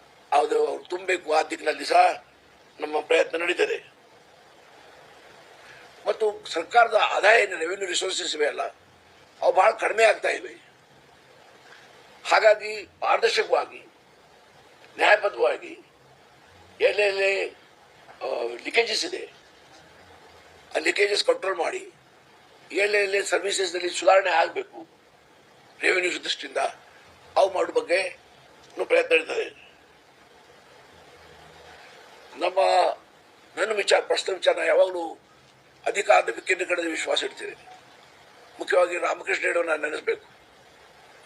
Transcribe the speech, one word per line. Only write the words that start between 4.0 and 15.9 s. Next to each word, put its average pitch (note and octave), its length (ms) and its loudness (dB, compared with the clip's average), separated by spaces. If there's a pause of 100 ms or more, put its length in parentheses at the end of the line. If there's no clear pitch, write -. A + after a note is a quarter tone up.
ಮತ್ತು G#3 440 -4
ಸರ್ಕಾರದ A3+ 440 2
ಆದಾಯ F#3+ 480 4
ಏನು, F#3+ 140 -4
ರೆವಿನ್ಯೂ F#3 300 -6
ರಿಸೋರ್ಸಸ್ F3 480 -6
ಇವೆ D3+ 120 0
ಅಲ್ಲ, B2+ 140 -6 (800)
ಅವು F3 120 2
ಬಹಳ F#3 180 6
ಕಡಿಮೆ G3+ 340 0
ಆಗ್ತಾ G3 240 2
ಇವೆ. - 280 -8 (1700)
ಹಾಗಾಗಿ G#3 640 2 (120)
ಪಾರದರ್ಶಕವಾಗಿ F3 840 0 (1120)
ನ್ಯಾಯಬದ್ಧವಾಗಿ E3 840 0 (1040)